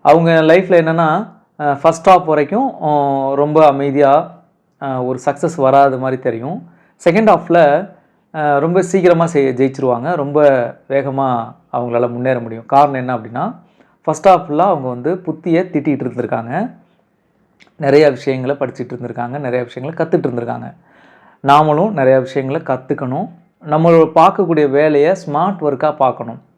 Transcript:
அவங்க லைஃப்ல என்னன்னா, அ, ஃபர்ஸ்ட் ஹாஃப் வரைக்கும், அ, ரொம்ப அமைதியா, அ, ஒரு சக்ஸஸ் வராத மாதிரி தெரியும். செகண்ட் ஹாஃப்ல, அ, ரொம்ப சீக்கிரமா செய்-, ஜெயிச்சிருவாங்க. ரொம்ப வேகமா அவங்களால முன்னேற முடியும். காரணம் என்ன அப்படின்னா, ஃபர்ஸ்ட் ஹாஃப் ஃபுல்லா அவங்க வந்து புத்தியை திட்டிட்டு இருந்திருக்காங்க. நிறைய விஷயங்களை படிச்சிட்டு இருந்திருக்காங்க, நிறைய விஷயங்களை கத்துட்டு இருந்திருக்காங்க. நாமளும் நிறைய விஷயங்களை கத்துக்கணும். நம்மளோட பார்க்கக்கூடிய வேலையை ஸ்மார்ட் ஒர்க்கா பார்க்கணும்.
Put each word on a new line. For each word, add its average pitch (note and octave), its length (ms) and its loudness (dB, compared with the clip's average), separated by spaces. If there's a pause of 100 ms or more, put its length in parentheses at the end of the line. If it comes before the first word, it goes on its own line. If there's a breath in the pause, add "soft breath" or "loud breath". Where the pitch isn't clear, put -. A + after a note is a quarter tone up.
அவங்க E3 400 4
லைஃப்ல F3+ 320 2
என்னன்னா, E3 540 0 (320)
அ, D3 140 -2
ஃபர்ஸ்ட் E3 360 2
ஹாஃப் F3 160 6
வரைக்கும், C#3+ 580 -2
அ, C#3 520 -2
ரொம்ப D3+ 300 4
அமைதியா, C#3 720 2 (440)
அ, C3 220 -6
ஒரு B2+ 220 -6
சக்ஸஸ் E3 320 -4
வராத C3+ 400 4
மாதிரி C3 240 -6
தெரியும். B2+ 480 -8 (400 soft breath)
செகண்ட் G#3+ 180 2
ஹாஃப்ல, E3+ 640 2 (460 soft breath)
அ, D3 240 0
ரொம்ப E3+ 220 0
சீக்கிரமா F3 440 2
செய்-, C#3 280 0
ஜெயிச்சிருவாங்க. C3 600 -2
ரொம்ப D3 340 2 (400)
வேகமா C3+ 640 -4 (200)
அவங்களால A#2+ 380 -2
முன்னேற B2 280 -2
முடியும். A2+ 260 -12
காரணம் C#3+ 280 2
என்ன B2+ 240 -6
அப்படின்னா, B2+ 380 -8 (460 soft breath)
ஃபர்ஸ்ட் D#3 260 -2
ஹாஃப் F3 220 4
ஃபுல்லா D3 100 -2
அவங்க D#3+ 300 0
வந்து B2+ 260 -6
புத்தியை E3 480 -4
திட்டிட்டு D3+ 400 -4
இருந்திருக்காங்க. B2 720 -6 (1000)
நிறைய C#3+ 340 4
விஷயங்களை C3 460 -4
படிச்சிட்டு B2 380 -8
இருந்திருக்காங்க, A#2+ 460 -10
நிறைய B2 240 -4
விஷயங்களை D#3 440 -8
கத்துட்டு D#3+ 160 -2
இருந்திருக்காங்க. A#2+ 500 -8 (760 soft breath)
நாமளும் D3+ 440 4
நிறைய C3+ 280 2
விஷயங்களை C3+ 420 -6
கத்துக்கணும். C3+ 680 -6 (360)
நம்மளோட D#3+ 500 4
பார்க்கக்கூடிய E3 540 2
வேலையை D3+ 460 2 (120)
ஸ்மார்ட் E3+ 320 -4
ஒர்க்கா D3 360 -2
பார்க்கணும். A#2+ 460 -2 (160)